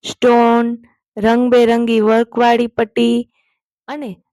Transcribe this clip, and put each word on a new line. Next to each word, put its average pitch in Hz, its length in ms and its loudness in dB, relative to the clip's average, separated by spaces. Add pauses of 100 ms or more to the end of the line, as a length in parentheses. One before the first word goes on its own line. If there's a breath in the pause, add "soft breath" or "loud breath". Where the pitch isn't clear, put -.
સ્ટોન, 233 600 0 (500 soft breath)
રંગબેરંગી 233 840 2
વર્કવાળી 233 680 0
પટ્ટી 233 640 -2 (600)
અને 277 220 -12 (220)